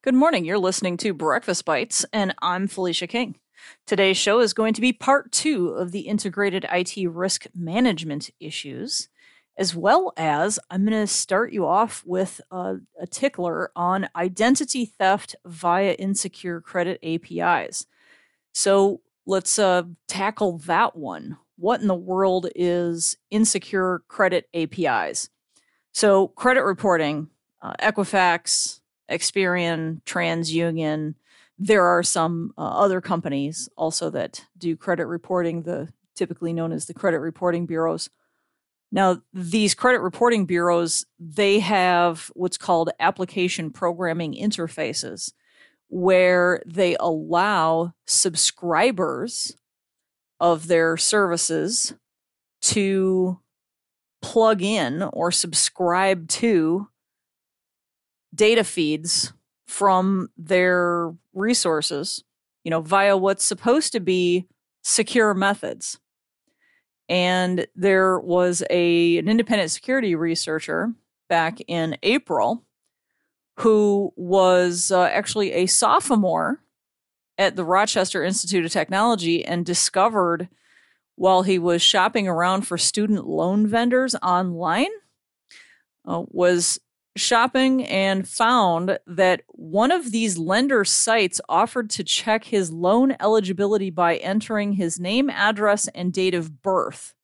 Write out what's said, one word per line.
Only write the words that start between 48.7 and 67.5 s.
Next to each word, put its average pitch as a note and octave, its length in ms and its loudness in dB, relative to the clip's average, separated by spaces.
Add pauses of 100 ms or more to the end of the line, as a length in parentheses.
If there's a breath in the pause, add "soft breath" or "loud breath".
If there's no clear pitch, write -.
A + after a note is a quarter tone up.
of E3 280 2
their E3 320 2
services F3 960 0 (680)
to F#3+ 800 0 (840)
plug A3 400 4
in F3+ 420 -2
or F3 300 -2
subscribe F3+ 960 0
to F#3 600 2 (1500)
data G#3+ 280 4
feeds D#3 720 -2 (340)
from F#3+ 720 2
their F3 800 0 (180)
resources, F3+ 880 -2 (400)
you E3 80 -8
know, D#3+ 120 0
via G3 340 4
what's G3 260 0
supposed A#3+ 480 0
to A3+ 100 -2
be F3+ 460 2 (380)
secure G#3+ 480 2
methods. - 680 -2 (1080)
And F3+ 640 0